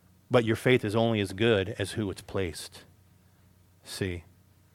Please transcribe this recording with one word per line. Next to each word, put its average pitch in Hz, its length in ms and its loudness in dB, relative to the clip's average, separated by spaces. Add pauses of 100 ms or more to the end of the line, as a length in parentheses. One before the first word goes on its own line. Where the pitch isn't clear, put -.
(300)
but 123 140 6
your 113 100 2
faith 127 300 2
is 104 100 -2
only 113 240 2
as 98 140 -2
good 101 480 2
as 98 120 -4
who 107 200 -4
it's - 100 -12
placed. - 640 -8 (960)
See? 90 400 -6 (520)